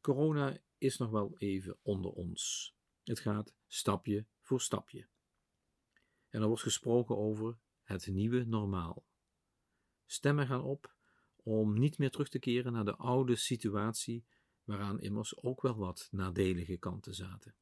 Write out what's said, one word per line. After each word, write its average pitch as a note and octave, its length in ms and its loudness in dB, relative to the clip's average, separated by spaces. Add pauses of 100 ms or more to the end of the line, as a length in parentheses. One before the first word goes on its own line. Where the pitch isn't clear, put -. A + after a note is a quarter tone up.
Corona C#3+ 580 2 (200)
is C3+ 180 2
nog A#2 140 0
wel G#2 280 0
even F#2+ 440 -2
onder F#2 300 -2
ons. - 640 -6 (280)
Het - 180 -4
gaat G#2 340 -2 (120)
stapje G#2 600 0 (140)
voor B2+ 200 0
stapje. - 480 -4 (1200)
En A2 120 -4
er G#2+ 60 4
wordt A#2 160 2
gesproken A#2 540 2
over A2 420 -2 (240)
het F#2+ 240 -4
nieuwe A2 380 2
normaal. G2 640 -2 (1000)
Stemmen C#3+ 400 2
gaan B2+ 160 0
op - 340 -6 (400)
om A2 420 2
niet D3 200 4
meer C#3 120 2
terug - 180 -2
te - 100 -4
keren B2 340 0
naar A#2 120 0
de G2+ 120 0
oude B2+ 400 2
situatie, A2+ 880 -2 (400)
waaraan G2+ 360 -4
immers G#2 360 -4
ook B2+ 260 -4
wel B2 140 2
wat F#2 340 -4
nadelige F#2 640 0
kanten F2+ 380 -8
zaten. F#2+ 480 -12